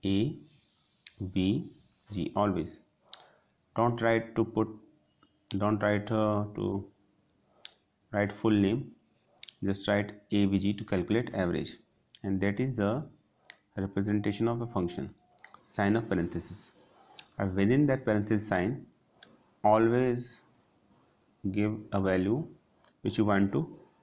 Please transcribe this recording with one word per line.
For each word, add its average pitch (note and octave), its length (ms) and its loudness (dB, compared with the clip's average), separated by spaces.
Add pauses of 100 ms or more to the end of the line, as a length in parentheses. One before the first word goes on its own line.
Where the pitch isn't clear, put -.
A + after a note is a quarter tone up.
A G#2 300 0 (800)
V F#2+ 460 0 (480)
G, F2 220 -4
always. F#2+ 420 -2 (960)
Don't A#2 220 2
try A2+ 220 4
to A2+ 260 -2
put, A2 220 0 (920)
don't G#2 220 2
try G#2 180 2
to, G#2+ 560 0
to G2 320 -4 (1300)
write G#2 280 0
full A2 120 4
name. G#2 400 2 (720)
Just G2 240 -4
write G2+ 240 0 (200)
A G2+ 140 2
V G2 140 2
G G2 140 0
to G#2 100 -8
calculate G#2 500 -2
average, F2 380 -2 (500)
and F#2+ 180 -2
that G2+ 200 -2
is B2+ 160 -2
the A2 280 0 (720)
representation G#2 720 -2
of A#2 140 -2
a A#2+ 60 -6
function, F2 420 -4 (680)
sign G#2 200 2
of A2+ 120 -2
parenthesis. F2 500 -4 (840)
And G2 160 -2
within A#2+ 320 4
that C3+ 180 0
parenthesis G#2+ 420 0
sign, G2+ 380 -2 (800)
always A#2+ 720 2 (1160)
give G#2 220 0 (180)
a G2+ 80 0
value G2 460 2 (560)
which - 160 -4
you G#2+ 80 4
want G2 280 4
to D3+ 220 -2 (280)